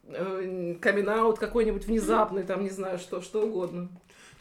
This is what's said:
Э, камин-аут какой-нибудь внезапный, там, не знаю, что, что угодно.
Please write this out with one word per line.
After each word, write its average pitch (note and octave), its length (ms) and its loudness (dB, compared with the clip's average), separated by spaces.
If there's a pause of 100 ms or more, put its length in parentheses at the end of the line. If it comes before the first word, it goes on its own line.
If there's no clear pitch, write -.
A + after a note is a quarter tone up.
Э, F#3 760 -6
камин-аут G#3+ 580 4
какой-нибудь G#3+ 460 0
внезапный, G#3+ 580 2
там, F#3 200 -2
не G3 60 -2
знаю, F#3+ 300 -4
что, F3+ 220 -6
что G#3+ 240 0
угодно. F3+ 420 -4 (540)